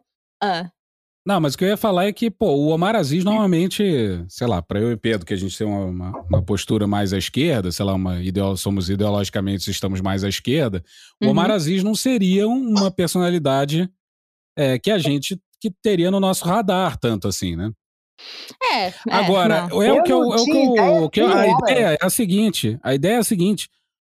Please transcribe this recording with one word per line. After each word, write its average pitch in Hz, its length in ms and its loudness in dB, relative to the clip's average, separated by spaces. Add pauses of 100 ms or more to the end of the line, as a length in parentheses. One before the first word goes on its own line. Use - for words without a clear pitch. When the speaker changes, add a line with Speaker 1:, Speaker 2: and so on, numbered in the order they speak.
(420)
Speaker 1:
Ah. 180 280 -2 (560)
Speaker 2:
Não, 190 140 2
mas 147 140 0
o - 40 -8
que - 60 -2
eu 185 60 2
ia 208 80 0
falar 185 280 2
é 208 60 0
que, 226 180 -2
pô, 214 220 -2
o 143 160 2
Omar 170 300 2
Aziz 165 260 0
normalmente, 190 600 2 (440)
sei - 180 -6
lá, 101 160 0
pra 98 200 -4
eu 117 100 0
e 117 60 -4
Pedro, 107 280 -2
que 104 80 -6
a 101 40 0
gente 92 200 -6
tem 110 80 -4
uma, 101 200 -4
uma, 90 380 -8
uma 95 200 0
postura 104 420 0
mais 101 280 0
à 101 40 0
esquerda, 117 540 -2
sei 101 140 -4
lá, 98 80 0
uma 92 280 -2
ideo-, 95 360 -2
somos 98 320 -2
ideologicamente, 98 840 -2
estamos 95 300 -4
mais 95 240 -2
à - 40 -2
esquerda, 117 540 -2 (380)
o 214 60 2
Omar 175 220 2
Speaker 1:
Uhum. 214 60 2
Speaker 2:
Aziz 180 260 0
não 214 140 -2
seria 196 520 2
um, 247 240 -2
uma 196 200 2
personalidade, 170 1000 0 (680)
é, 131 200 2
que 196 140 -2
a 220 60 2
gente 147 420 -2 (220)
que 220 100 -4 (100)
teria 185 300 2
no 196 80 2
nosso 190 240 0
radar 185 540 0
tanto 113 320 -2
assim, 92 260 -4
né? 95 160 -4 (920)
Speaker 1:
É, 285 260 0
é, 185 60 -10 (160)
Speaker 2:
Agora, 175 580 2
Speaker 1:
não. 180 140 0
Speaker 2:
é 208 120 4
o - 40 6
Speaker 3:
Eu 311 60 4
Speaker 2:
que 349 80 2
eu, 339 80 4
Speaker 3:
não 240 140 2
Speaker 2:
é - 20 2
o 233 100 4
que 285 60 2
Speaker 3:
tinha 269 140 4
Speaker 2:
eu, 254 80 4
Speaker 3:
ideia 185 300 4
Speaker 2:
o 151 60 0
que 196 120 0
eu, 285 80 4
Speaker 3:
quem 381 80 4
Speaker 2:
a 403 80 4
Speaker 3:
era. 453 60 4 (200)
Speaker 2:
ideia 214 300 2
é 175 40 0
a 185 40 2
seguinte, 185 760 0
a 127 100 -2
ideia 160 220 2
é 247 40 2
a 220 40 2
seguinte, 196 460 0 (420)